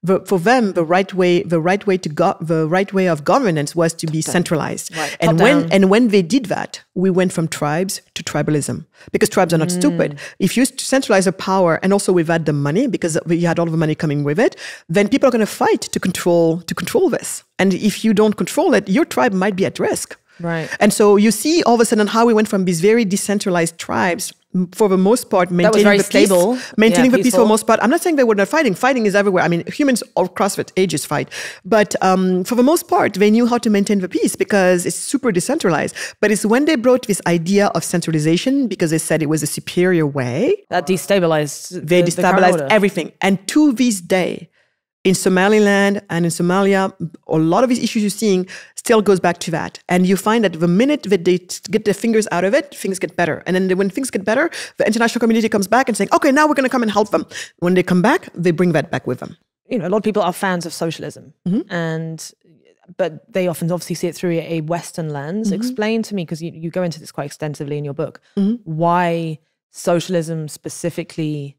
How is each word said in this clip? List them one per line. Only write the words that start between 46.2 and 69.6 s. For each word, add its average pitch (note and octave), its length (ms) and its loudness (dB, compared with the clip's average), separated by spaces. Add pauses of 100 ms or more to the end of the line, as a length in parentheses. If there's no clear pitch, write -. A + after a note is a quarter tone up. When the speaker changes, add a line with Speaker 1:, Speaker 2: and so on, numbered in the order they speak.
Speaker 1:
in E3 60 0
Somalia, F#3+ 600 0 (360)
a D#3+ 100 0
lot E3 240 2
of C4 80 2
these B3 100 0
issues A3+ 220 -2
you're G#3 80 0
seeing F#3+ 340 0 (300)
still - 280 0
goes G3 180 2
back E3+ 180 -2
to - 140 -8
that. C#3 260 -8 (100)
And F3+ 160 2
you F#3 120 2
find A3 260 0
that F#3 160 0
the E3+ 80 0
minute A#3+ 380 2
that F#3 200 0
they F3+ 140 2
t-, - 220 -12 (100)
get G#3+ 140 0
their G3+ 100 2
fingers A3 380 0
out F3 100 -2
of G3 120 0
it, - 200 0
things G3 240 -6
get F3 160 -6
better. E3 320 -2
And F3+ 80 -2
then F#3 240 0
when G3 100 0
things C4 220 -6
get F#3+ 140 -6
better, C4+ 260 0 (280)
the - 80 0
international A3+ 340 0
community A3+ 280 2
comes G3+ 200 0
back B3+ 200 2
and A3+ 80 -2
saying, G3 160 -2
"Okay, D#4+ 200 2
now D4+ 160 4
we're D4+ 60 2
gonna C4 140 0
come B3 140 0
and A3 80 0
help G3+ 200 0
them." - 140 -2 (360)
When F3 140 2
they F3+ 100 2
come F3+ 180 2
back, C#4 320 0
they F3 160 0
bring F3 220 2
that D3+ 180 -2
back - 160 -6
with B2 140 -4
them. - 160 -16 (340)
Speaker 2:
You B3 80 -2
know, D#3 80 -4
a F#3 40 -4
lot G#3 80 0
of G3+ 40 -4
people G#3+ 200 0
are F3 100 0
fans F3+ 340 -4
of D#3+ 60 -10
socialism, D3 600 -8 (120)
Speaker 1:
Mm-hmm. G3 260 -2
Speaker 2:
and, E3 460 -6 (800)
but E3 360 -6
they F#3 140 0
often E3 240 -2
obviously F3 240 -4
see F3 140 -4
it D#3 80 -8
through F3 160 -2 (220)
a E3 80 -4
Western D#3+ 480 -6
lens. D#3 420 -6
Speaker 1:
Mm-hmm. F#3+ 80 -4
Speaker 2:
Explain A3+ 420 -4
to G#3 140 -8
me, F3+ 100 -4
'cause D#3 160 -8
you, E3 100 -8
you D#3+ 180 -10
go F#3 120 -4
into E3 160 -4
this D3+ 140 -20
quite D3 140 -8
extensively D3 520 -8
in D3 60 -6
your C#3 100 -8
book, C#3 260 -8 (160)
Speaker 1:
Mm-hmm. G3+ 280 0
Speaker 2:
why E3+ 720 -2 (320)